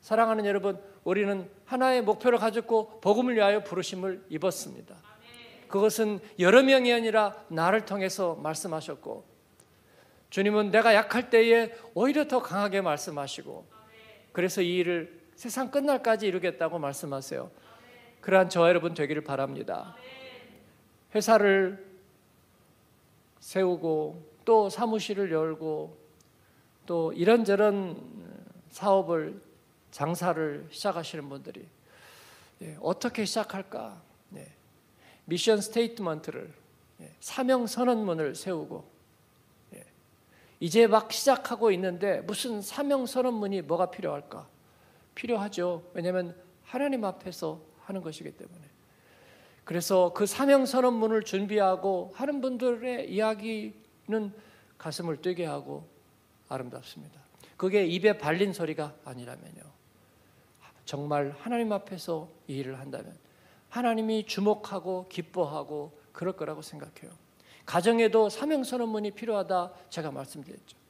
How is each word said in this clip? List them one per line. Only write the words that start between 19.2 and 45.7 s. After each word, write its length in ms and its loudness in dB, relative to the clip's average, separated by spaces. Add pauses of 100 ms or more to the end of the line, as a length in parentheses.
바랍니다. 760 -6 (1160)
회사를 720 4 (1500)
세우고 840 0 (220)
또 260 6
사무실을 640 -2
열고 640 -4 (880)
또 260 0
이런저런 880 4 (680)
사업을, 680 0 (500)
장사를 800 -4
시작하시는 580 -6
분들이, 380 -16 (960)
예, 180 -16
어떻게 440 -2
시작할까? 760 -8 (360)
예, 160 -20 (720)
미션 360 2
스테이트먼트를, 920 -4 (480)
예, 180 -20
사명 480 0
선언문을 720 0
세우고, 480 -8 (920)
예, 100 -20 (760)
이제 260 6
막 260 4
시작하고 600 2
있는데 480 0
무슨 420 -6
사명 440 -2
선언문이 560 -2
뭐가 280 0
필요할까? 560 -10 (680)
필요하죠. 680 -4 (120)